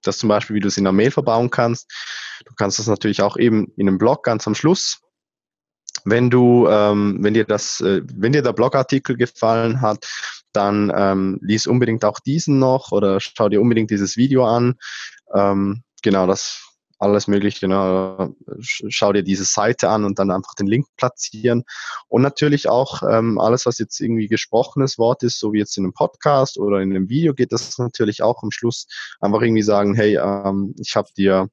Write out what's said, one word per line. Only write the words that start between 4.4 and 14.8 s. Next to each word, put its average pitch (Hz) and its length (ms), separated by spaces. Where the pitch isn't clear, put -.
am 107 80
Schluss. - 460
Wenn 120 240
du, 120 400
ähm, 104 520
wenn 104 140
dir 110 100
das, - 360
äh, 92 220
wenn 113 180
dir 147 100
der 123 100
Blogartikel 127 640
gefallen 117 640
hat, 107 260
dann, 104 420
ähm, 95 460
lies 107 260
unbedingt 113 380
auch 104 160
diesen 143 380
noch 131 340
oder 98 280
schau - 280
dir 101 120
unbedingt 113 300
dieses 98 260
Video 131 280
an. 120 300